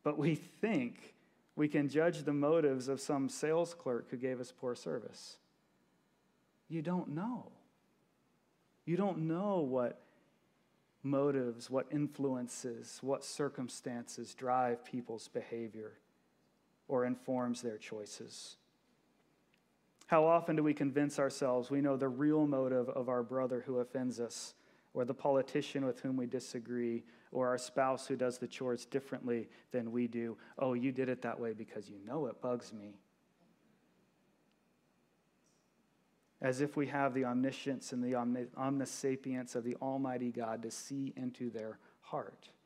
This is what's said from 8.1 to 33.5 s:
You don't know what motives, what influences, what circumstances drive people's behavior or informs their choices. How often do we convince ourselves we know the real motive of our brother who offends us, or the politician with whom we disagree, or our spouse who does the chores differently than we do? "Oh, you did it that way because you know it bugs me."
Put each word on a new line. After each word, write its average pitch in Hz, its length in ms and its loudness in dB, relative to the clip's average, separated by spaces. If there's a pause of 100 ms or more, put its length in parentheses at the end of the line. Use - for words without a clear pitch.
You 165 100 2
don't 170 320 2
know 185 320 2
what 127 420 0 (1000)
motives, 135 680 2
what 127 220 0
influences, 127 1080 -2
what 131 240 0
circumstances 120 1080 -6
drive 127 520 0
people's 120 420 -8
behavior 110 680 -8 (960)
or 127 160 2
informs 123 580 -2
their 113 160 -4
choices. 107 800 -12 (1500)
How 156 180 8
often 165 300 6
do 156 80 4
we 151 100 4
convince 143 460 2
ourselves 127 500 2
we 139 120 2
know 139 160 4
the 135 100 2
real 151 400 4
motive 131 420 2
of 127 200 -2
our 123 120 2
brother 123 440 0
who 131 140 0
offends 123 400 -2
us, - 360 -6 (400)
or 123 100 2
the 131 80 -2
politician 139 720 2
with 123 140 -2
whom 131 180 -2
we 127 80 0
disagree, 120 800 -2 (280)
or 127 160 2
our 127 120 2
spouse 131 480 0
who 139 80 0
does 123 240 0
the 123 80 -4
chores 123 400 -4
differently 120 600 -2 (220)
than 113 220 -2
we 120 160 2
do? 117 280 -4 (220)
"Oh, 131 160 2
you 123 180 0
did 131 180 0
it 127 120 -2
that 117 180 -4
way 117 140 -2
because 107 380 -10
you 101 80 -14
know 127 260 -4
it 113 160 -8
bugs 123 320 -2
me." 104 260 -14 (3500)